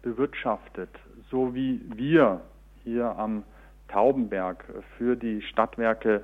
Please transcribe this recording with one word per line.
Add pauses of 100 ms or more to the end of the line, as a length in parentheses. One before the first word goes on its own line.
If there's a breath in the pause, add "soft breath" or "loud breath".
bewirtschaftet, (420)
so
wie (160)
wir (420)
hier
am (440 soft breath)
Taubenberg (320)
für
die
Stadtwerke,